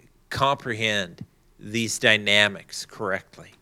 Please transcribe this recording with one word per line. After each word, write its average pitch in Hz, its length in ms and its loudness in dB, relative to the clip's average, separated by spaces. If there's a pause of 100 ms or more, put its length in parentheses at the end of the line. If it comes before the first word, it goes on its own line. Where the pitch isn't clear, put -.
(280)
comprehend 110 960 -2 (340)
these 107 400 -4
dynamics 104 840 2
correctly. - 760 -8